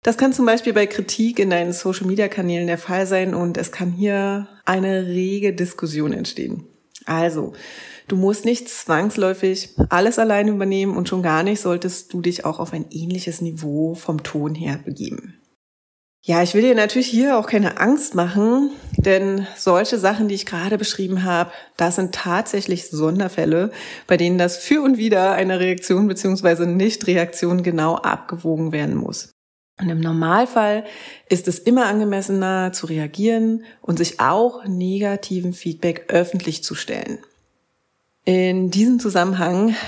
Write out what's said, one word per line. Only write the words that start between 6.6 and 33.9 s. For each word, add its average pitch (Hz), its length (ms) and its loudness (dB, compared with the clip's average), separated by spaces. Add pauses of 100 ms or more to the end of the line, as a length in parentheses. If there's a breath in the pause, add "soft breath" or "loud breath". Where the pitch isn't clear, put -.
Also, 160 480 -2 (540 loud breath)
du 196 100 0
musst 196 280 2
nicht 233 240 0
zwangsläufig 190 1000 0 (200)
alles 202 280 2
alleine 214 320 2
übernehmen 196 460 0
und 180 120 -2
schon 185 140 -2
gar 160 200 2
nicht 208 180 0
solltest 180 520 -4
du 180 100 -4
dich 175 220 -2
auch 160 140 -2
auf 160 140 -6
ein 160 180 -6
ähnliches 175 520 -6
Niveau 160 520 -2
vom 160 280 -4
Ton 151 320 -4
her 151 280 -6
begeben. - 560 -10 (880)
Ja, 170 140 4
ich 175 100 0
will 208 80 6
dir 247 140 6
natürlich 226 320 2
hier 254 320 4
auch 214 80 0
keine 208 340 2
Angst 277 340 2
machen, 208 560 2 (280 loud breath)
denn 196 480 2 (100)
solche 196 420 2
Sachen, 208 300 2
die 202 60 0
ich 196 100 -6
gerade 190 320 -4
beschrieben 190 480 -2
habe, 175 280 0 (260 loud breath)
das 175 180 2
sind 185 180 -2
tatsächlich 185 760 -4
Sonderfälle, 165 800 0 (360 loud breath)
bei 180 120 4
denen 175 180 2
das 175 220 0
für 294 240 2
und 269 160 4
wider 196 340 4
einer 185 260 0
Reaktion 185 480 2
beziehungsweise 185 600 2
Nichtreaktion 180 960 0
genau 165 320 0
abgewogen 160 800 -4
werden 147 240 -2
muss. - 340 -8 (500)
Und 185 80 -2
im 165 120 0
Normalfall 208 840 2 (460 loud breath)
ist 180 180 2
es 175 120 0
immer 247 260 4
angemessener 196 880 0
zu - 120 -6
reagieren 220 800 0 (160 loud breath)
und 170 160 -2